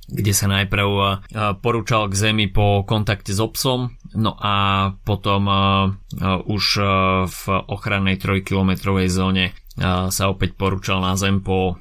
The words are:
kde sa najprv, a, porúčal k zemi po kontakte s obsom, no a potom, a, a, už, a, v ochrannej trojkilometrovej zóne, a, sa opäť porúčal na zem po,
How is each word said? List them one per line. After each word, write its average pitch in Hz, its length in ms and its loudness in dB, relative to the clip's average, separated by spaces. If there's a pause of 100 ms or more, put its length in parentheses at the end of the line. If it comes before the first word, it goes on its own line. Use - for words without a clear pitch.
(120)
kde 98 240 0
sa - 160 0
najprv, 101 360 0 (120)
a, 98 80 2 (480)
porúčal 110 560 0
k 101 160 2
zemi 107 240 2
po 101 320 4
kontakte 104 480 -2
s 95 80 0
obsom, 123 560 -2 (160)
no 104 240 -2
a 98 560 0 (160)
potom, 101 400 0
a, 98 80 2
a, 98 880 0
už, 104 200 -2 (120)
a, 95 480 2
v 87 160 -8 (320)
ochrannej 98 480 0
trojkilometrovej 95 880 0
zóne, 92 480 0 (240)
a, 92 320 0
sa 98 160 0
opäť 95 320 -2
porúčal 98 400 0
na 92 160 0
zem 98 240 2
po, 92 400 -2